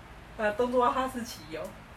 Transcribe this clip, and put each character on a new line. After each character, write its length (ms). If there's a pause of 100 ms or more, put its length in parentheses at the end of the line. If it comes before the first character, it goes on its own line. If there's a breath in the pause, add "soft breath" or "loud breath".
(380)
啊， 200
当 140
作 180
哈 160
士 160
奇 360
哦。 40 (360)